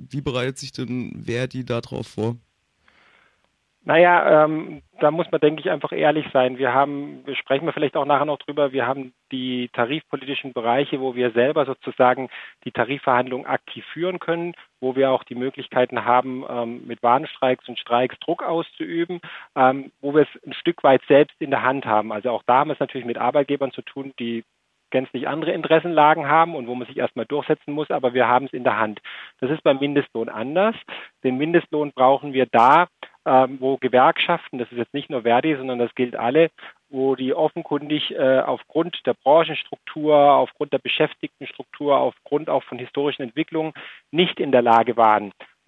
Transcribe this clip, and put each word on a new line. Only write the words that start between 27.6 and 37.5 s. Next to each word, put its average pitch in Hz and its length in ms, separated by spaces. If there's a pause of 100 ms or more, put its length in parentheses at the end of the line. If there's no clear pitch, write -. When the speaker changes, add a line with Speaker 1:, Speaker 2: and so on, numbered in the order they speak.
Speaker 2:
muss, 147 180
aber 135 220
wir 123 160
haben 127 180
es - 60
in 127 120
der 107 140
Hand. 107 220 (400)
Das 127 80
ist 151 140
beim 135 160
Mindestlohn 139 500
anders. 156 460 (500)
Den 127 140
Mindestlohn 151 540
brauchen 135 400
wir 131 140
da, 143 420 (360)
ähm, 135 360
wo 131 160
Gewerkschaften, 131 840
das 120 140
ist 120 60
jetzt 120 160
nicht 143 160
nur 123 120
Verdi, 123 320
sondern 131 240
das 117 160
gilt 123 220
alle, 151 340 (380)
wo 135 260
die 131 200
offenkundig, 151 840